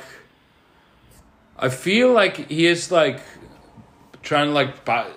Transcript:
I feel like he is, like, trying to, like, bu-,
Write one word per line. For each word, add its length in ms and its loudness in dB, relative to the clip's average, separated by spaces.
I 100 0
feel 440 2
like 360 0
he 180 2
is, 260 0
like, 280 2
trying 260 0
to, 40 -2
like, 320 -4
bu-, 320 -4